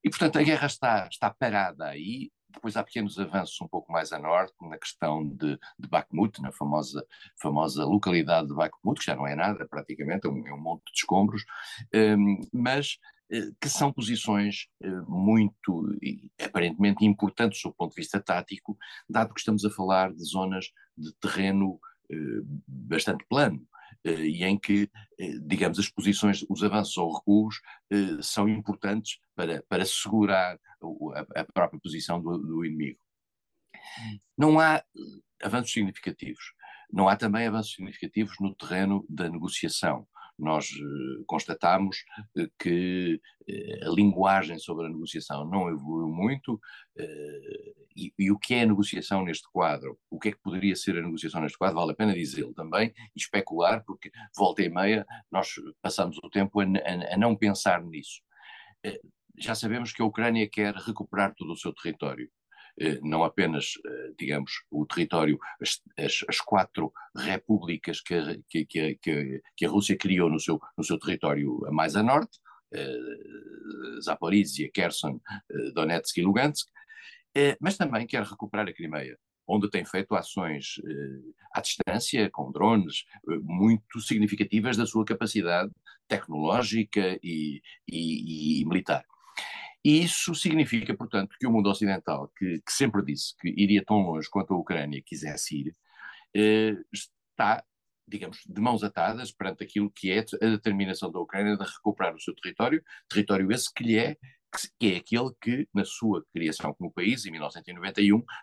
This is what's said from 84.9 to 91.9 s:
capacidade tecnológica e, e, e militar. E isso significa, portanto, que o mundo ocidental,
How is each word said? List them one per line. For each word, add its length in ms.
capacidade 680
tecnológica 1120
e, 400
e, 760
e 40
militar. 400
E 200
isso 300
significa, 640
portanto, 420
que 60
o 60
mundo 180
ocidental, 640